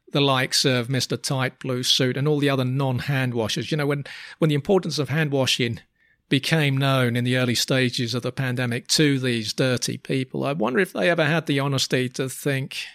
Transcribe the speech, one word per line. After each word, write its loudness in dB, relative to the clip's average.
the 0
likes 2
of 2
Mister -2
Tight -4
Blue -4
Suit 2
and 0
all 2
the 2
other 2
non-hand -2
washers, -2
you 0
know, -2
when, -2
when 4
the 4
importance 2
of -2
hand-washing 0
became 2
known 2
in 0
the 2
early 2
stages 0
of -4
the -4
pandemic -4
to 4
these -2
dirty 0
people, -4
I -2
wonder 0
if 0
they 0
ever 2
had 0
the 0
honesty 0
to -6
think, -4